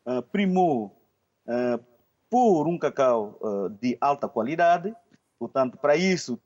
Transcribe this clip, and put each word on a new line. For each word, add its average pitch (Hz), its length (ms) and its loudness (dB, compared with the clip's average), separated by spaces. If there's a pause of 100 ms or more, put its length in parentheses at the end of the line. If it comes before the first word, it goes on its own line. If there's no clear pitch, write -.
eh, 123 140 -2 (100)
primou, 180 640 0 (520)
eh, 120 320 -2 (500)
por 196 400 2
um 170 100 -2
cacau, 123 640 0
eh, 101 380 -4
de 123 180 -2
alta 139 300 -2
qualidade. 170 680 0 (440)
Portanto, - 400 -2
para 147 160 2
isso, 170 520 0